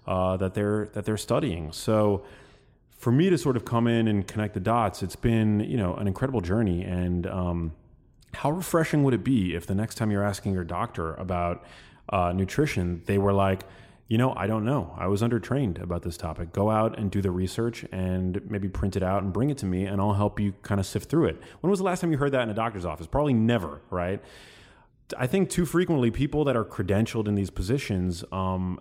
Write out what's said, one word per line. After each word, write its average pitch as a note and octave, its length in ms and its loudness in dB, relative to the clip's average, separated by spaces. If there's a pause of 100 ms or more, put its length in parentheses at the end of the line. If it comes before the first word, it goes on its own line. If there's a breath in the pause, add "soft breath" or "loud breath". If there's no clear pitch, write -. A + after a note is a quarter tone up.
uh, F#2 320 0
that F#2+ 160 -2
they're, G#2 400 0
that G2+ 100 -6
they're G#2+ 140 0
studying. F2+ 540 -2
So G#2+ 500 2 (760 loud breath)
for A#2+ 160 0
me E3 160 6
to F3 80 4
sort B2+ 220 0
of - 80 -8
come A#2 200 2
in A#2 220 4
and G2+ 180 2
connect G#2+ 280 -4
the G2 60 -4
dots, A2 420 0
it's F#2 140 -6
been, A2 440 2
you B2+ 160 -2
know, F#2 180 0
an G2+ 120 -4
incredible A#2+ 340 -2
journey. F#2 420 0
And, F2+ 440 -2
um, E2+ 460 -2 (600)
how - 180 -2
refreshing D#3+ 540 2
would C3+ 80 4
it G#2 100 2
be F#2+ 320 2
if E2+ 120 -6
the G2 80 -2
next G#2+ 220 -2
time G#2+ 140 0
you're G2+ 140 2
asking G2 300 -2
your F2+ 100 -2
doctor F2 520 -4
about, F2 460 -2 (460 loud breath)
uh, F2 240 2
nutrition, F#2 720 0
they G2 140 0
were G2 140 4
like, G2 320 2 (440 loud breath)
"You A2 100 2
know, B2+ 180 2
I F#2+ 100 -4
don't G#2+ 180 0
know. G#2+ 340 0
I F2 80 -4
was G2+ 160 2
undertrained A#2 580 0
about F2 220 -4
this F2 160 -8
topic. E2 340 -8
Go G2+ 160 2
out A2 300 2
and G#2 120 0
do G2+ 120 0
the F#2+ 80 2
research F#2 600 -2
and F#2 500 -2 (100)
maybe G2+ 180 -2
print F#2+ 280 -2
it F#2 60 0
out F#2 200 2
and F#2+ 100 -2
bring A2+ 180 2
it C3+ 80 -2
to G2+ 80 -4
me, F#2 200 0
and F#2+ 140 -2
I'll G#2 120 2
help G#2 260 0
you G2+ 140 0 (100)
kind G2+ 160 -2
of F#2+ 60 0
sift - 240 -6
through D3+ 180 2
it." E2 140 -2 (200 loud breath)
When F3 100 0
was G3+ 80 2
the F#3+ 80 -2
last F3+ 140 -2
time E3+ 100 0
you D3 80 2
heard C#3+ 140 0
that C3 100 2
in A2+ 80 -2
a G2+ 40 -4
doctor's G#2 300 -2
office? D#2+ 220 -6
Probably C#3+ 260 2
never, A2 560 2
right? F#2 320 -2 (960 loud breath)
I B2+ 100 -2
think F#3+ 220 2
too F3 160 0
frequently D#3+ 460 2
people D3 340 0
that C3 120 2
are A2 80 2
credentialed G#2 640 0
in G#2 60 2
these G2 160 0
positions, F#2 840 -2
um, F#2 480 -4